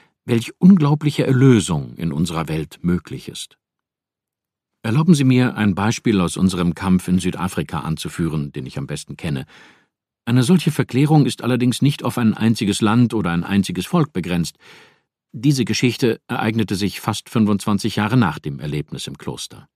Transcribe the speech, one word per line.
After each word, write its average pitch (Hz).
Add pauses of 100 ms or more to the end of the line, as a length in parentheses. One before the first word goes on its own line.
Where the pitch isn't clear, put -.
(260)
welch 117
unglaubliche 151
Erlösung 104
in 82
unserer 82
Welt 78
möglich -
ist. - (1300)
Erlauben 160
Sie 143
mir, 127
ein 101
Beispiel 104
aus 82
unserem 90
Kampf 92
in 92
Südafrika 85
anzuführen, 78
den 67
ich 64
am 69
besten 73
kenne. 71 (800)
Eine 123
solche 170
Verklärung 143
ist 120
allerdings 123
nicht 143
auf 120
ein 113
einziges 107
Land 113
oder 90
ein 85
einziges 95
Volk 165
begrenzt. 85 (760)
Diese 131
Geschichte 117
ereignete 110
sich 92
fast -
fünfundzwanzig 104
Jahre 107
nach 90
dem 69
Erlebnis 73
im 69
Kloster. -